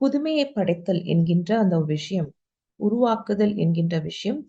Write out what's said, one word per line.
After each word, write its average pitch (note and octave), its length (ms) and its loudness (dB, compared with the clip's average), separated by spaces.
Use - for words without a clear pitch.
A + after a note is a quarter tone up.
புதுமையை D4 440 0
படைத்தல் F3+ 440 0
என்கின்ற E3+ 360 2
அந்த F#3+ 180 4
ஒரு D#3 100 0
விஷயம், D#3+ 300 -4
உருவாக்குதல் G#3+ 760 0
என்கின்ற E3+ 320 0
விஷயம் B3 400 -6